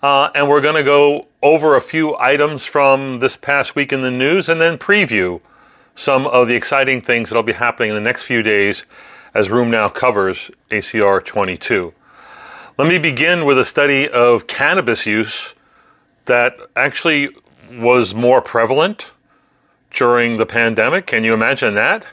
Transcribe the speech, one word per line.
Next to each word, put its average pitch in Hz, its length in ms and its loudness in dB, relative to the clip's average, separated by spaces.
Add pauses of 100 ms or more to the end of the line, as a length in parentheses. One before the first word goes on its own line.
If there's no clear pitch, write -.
Uh, 139 320 2
and 143 140 0
we're 143 140 4
gonna 151 220 0
go 143 440 2 (140)
over 151 340 4
a 127 60 4
few 160 360 -2
items 143 480 0
from 135 520 2
this 123 180 -2
past 143 400 -4
week 139 160 -2
in 135 120 -2
the 127 60 -2
news 135 380 0
and 165 140 0
then 165 160 0
preview 110 640 0 (540)
some 135 320 0
of 123 200 4
the 120 80 0
exciting 131 460 -2
things 117 280 -2
that'll 113 140 -2
be 113 80 -2
happening 117 380 -2
in 107 60 -4
the 104 40 -4
next 113 240 -4
few 117 180 -2
days 104 440 -2 (480)
as 104 160 0
Room 117 200 0
Now 110 200 0
covers 101 600 -2 (220)
A 107 80 -4
C 107 220 -4
R 98 180 2
twenty-two. 92 760 -4 (840)
Let 143 100 0
me 175 120 2
begin 160 440 0
with 139 160 2
a 135 60 2
study 143 420 0
of 120 400 2
cannabis 139 580 -2
use 110 500 -4 (720)
that 123 300 2 (220)
actually 143 500 -2 (420)
was 120 460 2
more 120 260 4
prevalent 135 680 -2 (800)
during 120 460 0
the 110 80 0
pandemic. 117 600 0
Can 113 200 -2
you 113 80 2
imagine 113 400 0
that? 143 400 -2